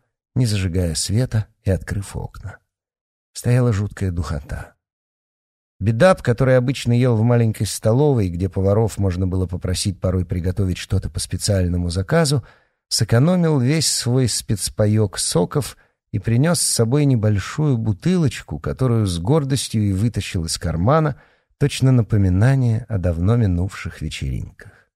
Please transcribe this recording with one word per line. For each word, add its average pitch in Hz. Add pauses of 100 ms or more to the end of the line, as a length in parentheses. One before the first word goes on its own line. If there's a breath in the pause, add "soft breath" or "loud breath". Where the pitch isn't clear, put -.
(340)
не 127
зажигая 92
света 110 (160)
и -
открыв -
окна. - (760)
Стояла 123
жуткая 101
духота. 82 (1040)
Бедап, 117
который 127
обычно 123
ел 123
в 107
маленькой 113
столовой, 120
где 87
поваров 101
можно 95
было 92
попросить 90
порой 92
приготовить 90
что-то -
по -
специальному 87
заказу, 135 (440 soft breath)
сэкономил 156
весь 143
свой 123
спецпаёк 107
соков — - (340 soft breath)
и 107
принёс 135
с -
собой 127
небольшую 120
бутылочку, 113
которую 113
с 87
гордостью 131
и 101
вытащил 98
из 80
кармана, 127 (360 soft breath)
точно 135
напоминание 113
о 107
давно 90
минувших 95
вечеринках. 65 (240)